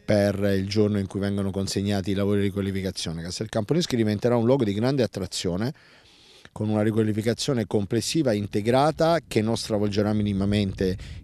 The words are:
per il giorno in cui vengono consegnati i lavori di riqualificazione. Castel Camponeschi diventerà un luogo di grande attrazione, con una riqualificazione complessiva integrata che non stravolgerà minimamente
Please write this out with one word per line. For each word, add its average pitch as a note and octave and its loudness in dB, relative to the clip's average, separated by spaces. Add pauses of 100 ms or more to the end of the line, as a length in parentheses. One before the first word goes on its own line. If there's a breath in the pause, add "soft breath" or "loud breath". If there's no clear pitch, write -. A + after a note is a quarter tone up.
per G2+ 2 (200)
il F#2+ -2
giorno G#2 2
in G2 -2
cui F#2+ -6
vengono G2+ -2
consegnati G2 -2
i - 0
lavori G2+ 0
di G2+ 2
riqualificazione. F#2+ -4
Castel F2+ -8
Camponeschi C#3 -2
diventerà A2+ 2
un A#2 2
luogo B2+ 4
di G2+ 2
grande B2 0
attrazione, G2 -4 (800 soft breath)
con G#2+ -4
una G#2+ 2
riqualificazione A2 0
complessiva A#2 0
integrata C3 2
che - 0
non A2+ 2
stravolgerà G#2 0
minimamente G2+ 0 (260 loud breath)